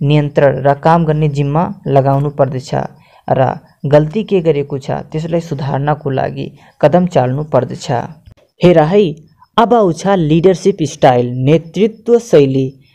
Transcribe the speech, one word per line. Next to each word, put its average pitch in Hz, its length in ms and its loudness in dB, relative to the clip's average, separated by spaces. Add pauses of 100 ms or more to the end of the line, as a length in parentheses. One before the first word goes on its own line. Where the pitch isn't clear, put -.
नियन्त्रण 143 640 2
र 139 100 2
काम 165 320 2
गर्ने 156 220 0
जिम्मा 147 600 -2
लगाउनु 139 420 0
पर्दछ 135 460 -4 (540)
र - 300 0 (260)
गल्ती 151 380 2
के 190 180 -2
गरेको 143 360 -4
छ 135 140 -10
त्यसलाई 156 480 -6
सुधार्नको 143 680 -4
लागि 139 480 -6 (240)
कदम 175 260 2
चाल्नु 135 360 -2
पर्दछ। 123 480 -4 (720)
हेर 170 160 6
है, 160 360 2 (420)
अब 220 160 2
आउँछ 190 340 0
leadership 180 720 2
style, 123 500 0
नेतृत्व 170 880 0
शैली। 135 600 2 (140)